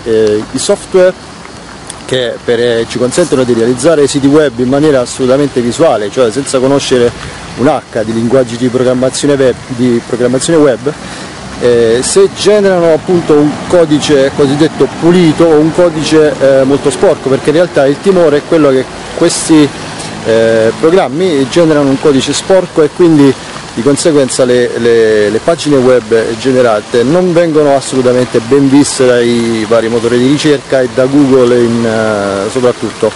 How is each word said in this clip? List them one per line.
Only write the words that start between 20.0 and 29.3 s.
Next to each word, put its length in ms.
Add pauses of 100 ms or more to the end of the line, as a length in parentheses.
eh, 540
programmi 720
generano 400
un 100
codice 340
sporco 500
e 60
quindi 440 (400)
di 80
conseguenza 600
le, 340
le, 520
le 100
pagine 380
web 600
generate 680
non 280
vengono 420
assolutamente 680
ben 260
viste 380
dai 600